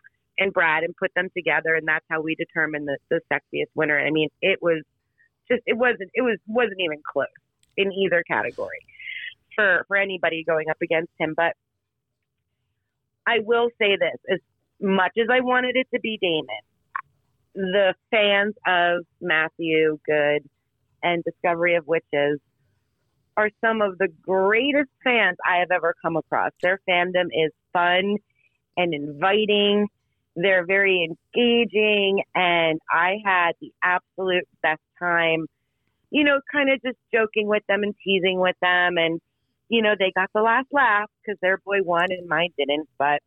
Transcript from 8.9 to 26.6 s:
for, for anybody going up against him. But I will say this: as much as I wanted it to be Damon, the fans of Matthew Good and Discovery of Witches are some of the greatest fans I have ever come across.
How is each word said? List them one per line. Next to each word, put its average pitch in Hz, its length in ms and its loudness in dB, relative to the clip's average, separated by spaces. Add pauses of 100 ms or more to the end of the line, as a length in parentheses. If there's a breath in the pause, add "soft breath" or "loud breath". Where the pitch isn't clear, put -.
for, 190 320 2
for 196 80 -2
anybody 180 480 -2
going 160 260 0
up 156 120 -4
against 165 360 -2
him. 160 180 -4
But 165 200 0 (1700)
I 233 140 0
will 233 300 0 (100)
say 202 180 2
this: 160 200 -4 (120)
as - 100 -2 (420)
much 190 360 0
as 226 140 0
I 254 80 2
wanted 254 380 0
it 254 160 0
to 247 80 -2
be 220 200 -6
Damon, 160 260 -2 (1080)
the 185 400 0 (180)
fans 202 420 2 (140)
of 175 380 2 (160)
Matthew 160 840 0
Good 147 380 2 (580)
and 170 220 -2
Discovery 170 520 0
of 156 120 -2
Witches 147 520 0 (1000)
are 214 120 2 (120)
some 226 200 0
of 190 160 -2
the 190 100 0 (140)
greatest 226 680 0 (140)
fans 214 420 2
I 175 140 2
have 175 120 0
ever 165 300 0
come 165 160 -2
across. 120 340 -2 (100)